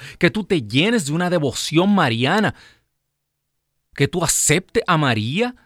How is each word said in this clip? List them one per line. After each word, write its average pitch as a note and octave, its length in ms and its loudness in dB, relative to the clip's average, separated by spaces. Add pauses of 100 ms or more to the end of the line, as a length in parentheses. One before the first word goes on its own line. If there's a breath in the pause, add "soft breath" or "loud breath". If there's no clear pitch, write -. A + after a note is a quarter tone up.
(180 loud breath)
que F3 120 2
tú G#3+ 140 -4
te E3+ 160 0
llenes D3 460 0
de C#3+ 80 -4
una F3+ 160 -2
devoción E3 640 0
mariana, D3+ 600 0 (1400 soft breath)
que C#3+ 120 0
tú F3 160 -4
aceptes - 640 0
a E3+ 120 2
María D3+ 680 -2